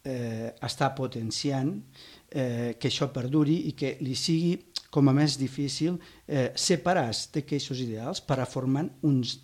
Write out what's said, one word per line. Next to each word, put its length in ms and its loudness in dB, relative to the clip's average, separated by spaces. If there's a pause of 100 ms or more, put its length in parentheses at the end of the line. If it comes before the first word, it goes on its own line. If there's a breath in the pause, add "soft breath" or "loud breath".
eh, 560 -6
està 340 0
potenciant, 880 -2 (460 soft breath)
eh, 500 -2
que 80 -2
això 240 -2
perduri 560 2
i 60 -4
que 280 -4
li 140 -2
sigui 480 2 (280)
com 180 8
a 40 6
més 240 4
difícil, 600 -2 (300 soft breath)
eh, 280 0
separar-se 800 0
d'aquests 380 -2 (100)
ideals 400 -6
per 180 0
a 60 0
formar 400 0 (160)
uns 420 2